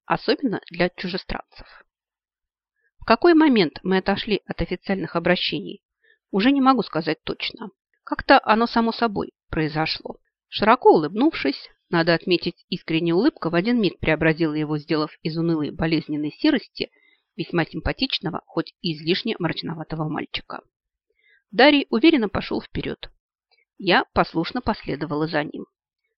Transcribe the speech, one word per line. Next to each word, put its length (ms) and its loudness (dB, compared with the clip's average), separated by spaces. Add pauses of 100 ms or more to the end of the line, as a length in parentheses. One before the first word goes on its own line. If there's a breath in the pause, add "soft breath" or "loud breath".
особенно 540 -2 (100)
для 200 -2
чужестранцев". 760 -10 (1400)
В 20 -8
какой 280 6
момент 480 4
мы 160 2
отошли 480 -2
от 160 -6
официальных 520 -6
обращений? 680 -2 (480)
Уже 220 4
не 100 2
могу 200 4
сказать 400 -4
точно. 480 -8 (340)
Как-то 380 2
оно 240 2
само 260 0
собой 400 -4 (180)
произошло. 640 -4 (320)
Широко 420 4
улыбнувшись, 800 0 (220)
надо 240 2
отметить, 540 0
искренняя 460 -2
улыбка 360 2
в 40 0
один 260 2
миг 180 0
преобразила 560 0
его, 240 -2
сделав 320 -2 (120)
из 140 -6
унылой 340 -2
болезненной 640 -2
серости 580 -2 (460)
весьма 280 -2
симпатичного, 840 -6
хоть 340 -8
и 140 -4
излишне 440 -4
мрачноватого 720 -6
мальчика. 540 -10 (880)
Дарий 400 4
уверенно 380 4
пошёл 320 -6
вперёд. 500 -10 (680)
Я 340 2
послушно 480 -2
последовала 680 -4
за 180 -4
ним. 220 -12 (520)